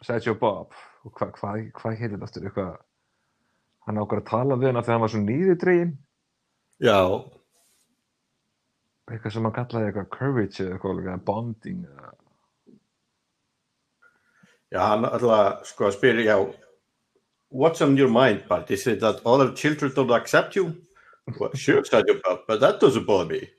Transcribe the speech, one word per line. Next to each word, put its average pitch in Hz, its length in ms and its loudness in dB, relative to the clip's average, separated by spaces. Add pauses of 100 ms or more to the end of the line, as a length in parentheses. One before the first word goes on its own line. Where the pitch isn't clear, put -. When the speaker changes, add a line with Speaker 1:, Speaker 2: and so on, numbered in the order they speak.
Speaker 1:
Sideshow 113 360 -4
Bob, 98 360 -4 (320)
og 117 80 -18
hva-, 95 200 -6
hvað, 107 280 -8 (120)
hvað 110 240 -8
heitir 107 180 -8
þetta 87 120 -12
aftur? 90 220 -12
Eitthvað, 92 240 -6 (1120)
hann 107 140 -4
ákvað 104 200 -4
að - 80 -18
tala 127 280 0
við 131 140 0
hana 120 120 -2
þegar 117 140 0
hann 113 80 0
var 110 80 -4
svo 107 80 -2
niðurdreginn. 175 720 2 (880)
Speaker 2:
Já. 107 180 6 (2000)
Speaker 1:
Eitthvað 110 260 -10
sem 113 140 -2
hann 110 80 -4
kallaði 117 340 -4
eitthvað 98 220 -8
courage 120 540 -2
eða 92 100 -8
eitthvað, 92 280 -6
eða 90 200 -8
bonding 107 640 -8
eða - 280 -20 (2500)
Speaker 2:
Já, 92 180 -4
hann 110 240 2
alltaf, 110 560 2
sko, - 280 -4
spyr, 113 280 2
já, 107 140 2 (1200)
"What's 156 280 0
on 143 140 4
your 135 160 4
mind, 117 380 4
Bart? 87 200 -2
Is 98 160 -2
it 110 140 0
that 107 240 0
other 123 320 4
children 147 380 -4
don't 123 180 0
accept 147 460 0
you?" 165 160 -2 (520)
"Well, - 300 -6
sure," - 300 2
said 110 200 4
your 101 140 2
papa, 90 260 -2
"but 110 140 -2
that 170 220 4
doesn't - 260 4
bother 90 240 2
me." 78 160 -6 (120)